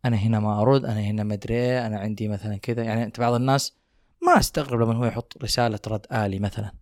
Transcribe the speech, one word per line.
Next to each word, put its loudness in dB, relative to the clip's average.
أنا 4
هنا 2
ما 0
أرد، 4
أنا -2
هنا -2
ما -2
أدري -4
إيه، 0
أنا -4
عندي -4
مثلًا -4
كذا. -4
يعني 0
أنت -8
بعض 2
الناس 0
ما 6
أستغرب 0
لما 2
هو 0
يحط -6
رسالة 0
رد -4
آلي -2
مثلًا. -4